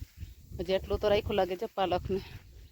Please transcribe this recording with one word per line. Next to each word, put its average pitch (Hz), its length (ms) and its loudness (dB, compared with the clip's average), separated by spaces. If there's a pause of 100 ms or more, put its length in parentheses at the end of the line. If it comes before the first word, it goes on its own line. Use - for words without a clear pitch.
(560)
હજી 185 220 2
એટલું 196 220 -2
તો 214 120 2
રાખ્યું 214 260 2
લાગે 190 220 2
છે 226 160 -4
પાલકને. 196 440 0 (500)